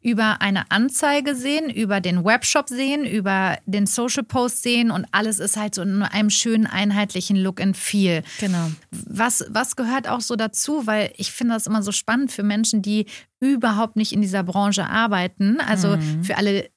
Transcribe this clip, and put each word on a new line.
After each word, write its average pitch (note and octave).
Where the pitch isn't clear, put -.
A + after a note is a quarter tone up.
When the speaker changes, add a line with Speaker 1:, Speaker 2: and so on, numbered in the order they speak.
Speaker 1:
über A3
eine F#3+
Anzeige C#4
sehen, C#4+
über G3+
den F3+
Webshop B3+
sehen, C4+
über F#3+
den G3+
Social A#3+
Post B3
sehen A#3+
und -
alles G#3+
ist -
halt G#3+
so F#3+
in G3
einem G#3
schönen, A3
einheitlichen G3+
Look F#3+
and F#3+
Feel. F#3
Speaker 2:
Genau. F3
Speaker 1:
Was, A3+
was A3+
gehört B3
auch A#3+
so A#3
dazu? A3
Weil G#3+
ich -
finde A#3
das A3
immer G#3+
so G3+
spannend B3
für G#3
Menschen, G#3
die G#3
überhaupt A3+
nicht G#3+
in G#3
dieser G3
Branche G3
arbeiten. G3+
Also F3
Speaker 2:
Mhm. D#3
Speaker 1:
für F#3+
alle, G3